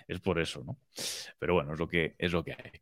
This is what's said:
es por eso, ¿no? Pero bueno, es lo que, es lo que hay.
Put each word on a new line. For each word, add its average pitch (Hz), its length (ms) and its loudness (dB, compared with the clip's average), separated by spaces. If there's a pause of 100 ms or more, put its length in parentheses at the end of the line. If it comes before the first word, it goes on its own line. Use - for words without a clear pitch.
es 90 140 -4
por 85 180 4
eso, - 240 -2
¿no? - 160 -8 (580)
Pero 87 180 2
bueno, 76 180 2
es 78 60 -6
lo 82 80 0
que, 82 300 0
es 87 140 0
lo 85 140 2
que - 80 -8
hay. - 180 -14 (100)